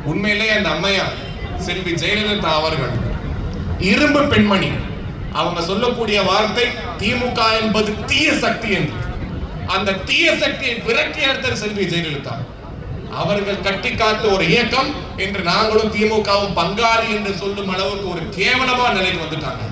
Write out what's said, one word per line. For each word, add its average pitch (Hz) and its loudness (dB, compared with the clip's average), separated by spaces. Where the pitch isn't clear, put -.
உண்மையிலேயே 202 0
அந்த 202 2
அம்மையார் 185 0
செல்வி 175 -4
ஜெயலலிதா 190 0
அவர்கள் 156 0
இரும்பு 277 4
பெண்மணி. 208 4
அவங்க 170 0
சொல்லக்கூடிய 208 0
வார்த்தை, 202 2
"திமுக 226 2
என்பது 214 0
தீய 277 2
சக்தி" - 0
என்று. - 0
அந்த - 0
தீய 311 2
சக்தியை 262 -2
விரட்டி 285 -2
எடுத்த 247 0
செல்வி 202 -2
ஜெயலலிதா 156 -4
அவர்கள் 196 0
கட்டி 196 -2
காத்த 214 2
ஒரு 185 4
இயக்கம், 247 2
இன்று 196 -4
நாங்களும் 214 2
திமுகவும் 208 2
பங்காளி 220 2
என்று 202 -2
சொல்லும் 196 -4
அளவுக்கு 196 -2
ஒரு 170 -6
கேவலமான 247 2
நிலைக்கு 185 0
வந்துட்டாங்க. 143 -6